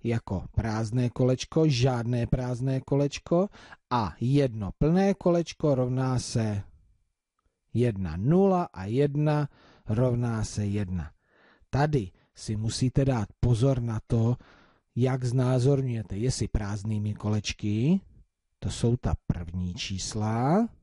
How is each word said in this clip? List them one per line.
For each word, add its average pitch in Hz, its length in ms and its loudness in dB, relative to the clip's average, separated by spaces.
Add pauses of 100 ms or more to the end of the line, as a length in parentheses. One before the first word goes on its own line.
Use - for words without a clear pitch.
jako 113 480 -2
prázdné 113 580 -2
kolečko, 131 580 2
žádné 120 600 0
prázdné 127 540 -2
kolečko 147 680 0 (400)
a 113 300 0
jedno 120 580 0
plné 185 360 4
kolečko 170 640 2
rovná 127 440 0
se 107 440 -2 (1080)
jedna. 98 440 0
Nula 180 460 4 (100)
a 92 120 -10
jedna 147 640 0 (360)
rovná 120 580 0
se 104 220 -4
jedna. 92 460 -4 (580)
Tady 135 420 0 (240)
si - 200 -8
musíte 120 500 0
dát 123 240 0 (100)
pozor 120 420 2
na 113 260 -4
to, 117 280 2 (600)
jak 127 280 0
znázorňujete, 127 960 0
jestli 117 300 -2
prázdnými 104 680 -2
kolečky, 107 880 0 (580)
to 101 100 -4
jsou 120 280 0
ta - 160 -2 (140)
první 87 460 -4
čísla 113 960 -2 (160)